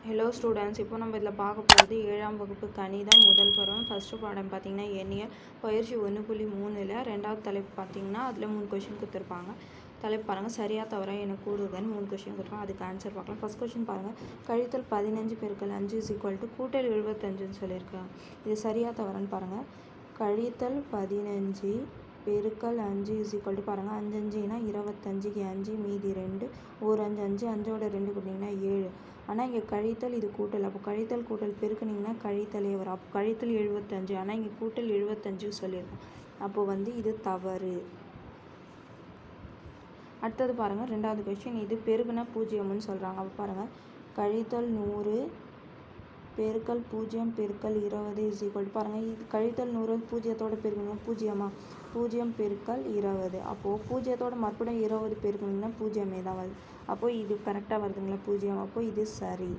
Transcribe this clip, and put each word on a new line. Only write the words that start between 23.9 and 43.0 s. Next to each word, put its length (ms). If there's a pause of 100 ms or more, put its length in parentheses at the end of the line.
அஞ்சு 220
அஞ்சுனா 360 (140)
இருபத்தஞ்சுக்கு 680 (120)
அஞ்சு 200 (140)
மீதி 340
ரெண்டு, 240 (440)
ஒரு 180
அஞ்சு, 220
அஞ்சு, 260
அஞ்சோட 280 (140)
ரெண்டு 200
கூட்டினீங்கன்னா 360 (220)
ஏழு. 160 (400)
ஆனா 180
இங்க 100 (120)
கழித்தல், 460
இது 100 (100)
கூட்டல். 300
அப்போ 180
கழித்தல் 420
கூட்டல் 320
பெருக்குனீங்கன்னா 540 (100)
கழித்தலே 560
வரும். 160
அப்போ 180
கழித்தல் 460
எழுபத்தஞ்சு, 640
ஆனா 180
இங்க 100 (120)
கூட்டல் 340
எழுபத்தஞ்சு 540 (100)
சொல்லியிருக்கோம். 420 (440)
அப்போ 160 (100)
வந்து 180 (120)
இது 100 (160)
தவறு. 480 (2500)
அடுத்தது 380
பாருங்க, 320
ரெண்டாவது 340
கொஸ்டின், 380
இது 120 (100)
பெருக்குனா 460
பூஜ்ஜியம்னு 560
சொல்றாங்க. 340